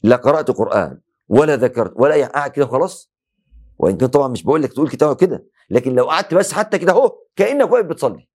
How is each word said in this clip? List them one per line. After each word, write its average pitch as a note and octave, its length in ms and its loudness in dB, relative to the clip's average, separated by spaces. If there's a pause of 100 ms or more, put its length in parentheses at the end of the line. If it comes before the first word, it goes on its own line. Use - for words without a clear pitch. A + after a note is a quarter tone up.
لا A#2 120 6
قرأت C3 360 0
قرآن F#2 500 -2 (280)
ولا D3 260 2
ذكرت A2+ 400 -2
ولا C#3 180 2
أي، D3 100 2
قاعد C#3 280 -6
كده C#3 140 -2
خلاص، C#3+ 480 -6 (640)
وإن F2+ 200 0
كنت B2+ 160 0
طبعا C3+ 140 2
مش A2+ 160 -8
بقول D3 200 0
لك C3 100 -8
تقول D3 160 -2
كده D3 220 0
وكده، D#3 340 -2 (240)
لكن B2 260 -2
لو B2 100 4
قعدت D#3+ 280 -2
بس F#3 200 0
حتى G#3 240 -4
كده E3+ 140 2
أهو، A#3 260 2 (180)
كأنك A#3 360 0
واقف A#3 140 2
بتصلي C#3+ 500 -6